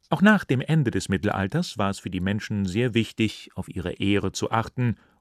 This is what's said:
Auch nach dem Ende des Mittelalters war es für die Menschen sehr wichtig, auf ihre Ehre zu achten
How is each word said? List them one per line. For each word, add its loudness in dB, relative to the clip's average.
Auch 0
nach 6
dem 0
Ende 2
des -2
Mittelalters -2
war 2
es -6
für -10
die -4
Menschen -2
sehr 0
wichtig, -2
auf -10
ihre -4
Ehre 0
zu -4
achten 0